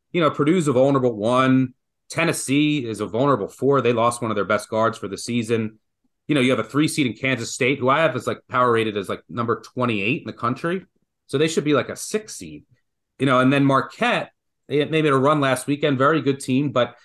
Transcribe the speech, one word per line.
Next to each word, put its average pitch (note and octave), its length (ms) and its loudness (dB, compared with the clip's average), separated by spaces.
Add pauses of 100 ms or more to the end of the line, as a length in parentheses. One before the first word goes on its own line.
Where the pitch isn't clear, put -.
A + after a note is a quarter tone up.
(120)
you F3 80 0
know, D3+ 100 2
Purdue's D#3 380 2
a C#3+ 40 2
vulnerable B2+ 420 2
one. B2+ 600 2 (340)
Tennessee D3+ 760 0
is G#2+ 140 -6
a G#2+ 60 -2
vulnerable A2 420 0
four. C3+ 340 0
They A#2+ 100 2
lost A#2 300 0
one A2+ 80 -2
of G#2 60 -4
their G2+ 80 0
best G#2 260 -2
guards A2 260 0
for - 100 -10
the F#2+ 120 -8
season. A2+ 600 -4 (480)
You D3+ 80 -2
know, C#3+ 60 2
you B2+ 100 2
have B2 80 2
a A2 60 -4
three D3+ 240 0
seed D3 180 -2
in A2+ 60 -4
Kansas A#2+ 400 -4
State, C3 260 -2
who B2 100 -2
I C#3 120 2
have D3+ 160 0
as, A2+ 100 -8
like, A2 220 -4
power B2+ 240 2
rated A2 240 0
as, F#2+ 120 -4
like, G2+ 200 -8
number A#2+ 340 -4
twenty-eight A#2+ 600 -4
in - 40 -20
the A2 60 -10
country. E3 540 -6 (400)
So - 100 -4
they D#3 120 2
should D#3 160 -2
be, D3 100 2
like, A#2+ 160 0
a F#2+ 60 -12
six - 380 -8
seed. D3+ 300 -16 (540)
You C3+ 80 0
know, B2+ 140 4
and C3 120 4
then C#3 120 4
Marquette, D3 680 0 (340)
they, C#3 120 -2
they D3+ 240 0
made D3+ 40 2
a C#3+ 100 4
run C#3+ 240 4
last C3+ 260 0
weekend. C#3+ 320 0
Very C#3+ 240 2
good C#3 180 -2
team, C3+ 320 0
but A#2+ 320 0